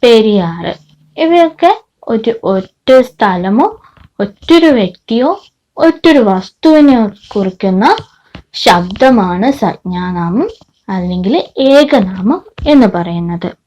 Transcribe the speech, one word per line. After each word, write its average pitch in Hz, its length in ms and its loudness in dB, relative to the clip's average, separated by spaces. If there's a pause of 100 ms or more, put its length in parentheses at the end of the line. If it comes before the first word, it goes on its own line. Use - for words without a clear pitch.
പെരിയാറ്. 202 720 0 (420)
ഇവയൊക്കെ 339 640 0 (220)
ഒരു, 226 400 -4
ഒറ്റ 190 580 0
സ്ഥലമോ 214 840 -2 (380)
ഒറ്റൊരു 330 460 2
വ്യക്തിയോ 247 800 -2 (320)
ഒറ്റൊരു 330 420 2
വസ്തുവിനെ 247 880 2
കുറിക്കുന്ന 202 880 -2 (580)
ശബ്ദമാണ് 190 960 0
സംജ്ഞാനാമം 180 960 -6 (400)
അല്ലെങ്കിൽ 185 560 -4 (140)
ഏകനാമം 269 840 0 (260)
എന്ന് 277 260 4
പറയുന്നത്. 170 560 -6 (160)